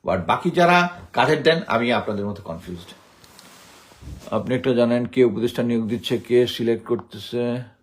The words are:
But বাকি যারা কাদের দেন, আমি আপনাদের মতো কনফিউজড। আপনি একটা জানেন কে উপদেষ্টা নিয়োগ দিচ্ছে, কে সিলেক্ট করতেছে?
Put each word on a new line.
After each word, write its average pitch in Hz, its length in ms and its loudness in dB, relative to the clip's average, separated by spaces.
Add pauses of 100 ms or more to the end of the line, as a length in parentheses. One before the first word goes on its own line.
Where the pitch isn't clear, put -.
But 92 140 0
বাকি 120 320 -2
যারা 175 380 4 (240)
কাদের 139 300 2
দেন, 160 240 4
আমি 120 260 0
আপনাদের 101 340 -2
মতো 101 160 -10
কনফিউজড। 87 520 -14 (1400)
আপনি 110 240 -2
একটা 127 200 0
জানেন 120 320 2
কে 127 180 4
উপদেষ্টা 117 380 0
নিয়োগ 117 260 0
দিচ্ছে, 113 300 -4
কে 123 280 4
সিলেক্ট 113 400 -2
করতেছে? 120 760 -6 (200)